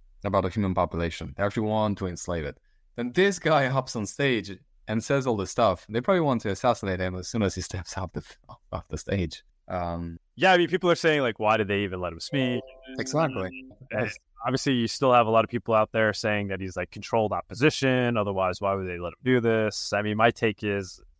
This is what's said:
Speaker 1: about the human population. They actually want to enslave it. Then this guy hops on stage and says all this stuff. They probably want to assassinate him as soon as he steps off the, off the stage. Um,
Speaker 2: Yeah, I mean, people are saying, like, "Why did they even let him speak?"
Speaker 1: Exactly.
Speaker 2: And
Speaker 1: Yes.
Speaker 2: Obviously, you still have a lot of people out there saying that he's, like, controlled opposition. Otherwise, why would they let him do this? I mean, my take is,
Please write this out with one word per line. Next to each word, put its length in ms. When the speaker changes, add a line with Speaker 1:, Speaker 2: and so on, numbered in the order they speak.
Speaker 1:
about 180
the 60
human 240
population. 640
They 60
actually 240
want 320
to 80
enslave 380
it. 120
Then 180
this 260
guy 280
hops 280
on 100
stage 460
and 160
says 240
all 100
this 140
stuff. 380
They 120
probably 200
want 200
to 100
assassinate 480
him 160
as 140
soon 140
as 120
he 60
steps 360
off 160
the, 100
off 180
the 80
stage. 460
Um, 500
Speaker 2:
Yeah, 180
I 40
mean, 120
people 220
are 40
saying, 260
like, 180
"Why 180
did 100
they 160
even 180
let 120
him 60
speak?" 420
Speaker 1:
Exactly. 500
Speaker 2:
And 140
Speaker 1:
Yes. 120
Speaker 2:
Obviously, 280
you 140
still 260
have 140
a 20
lot 140
of 60
people 240
out 180
there 220
saying 340
that 120
he's, 160
like, 160
controlled 400
opposition. 840
Otherwise, 420
why 140
would 140
they 120
let 100
him 140
do 160
this? 540
I 80
mean, 160
my 140
take 320
is, 360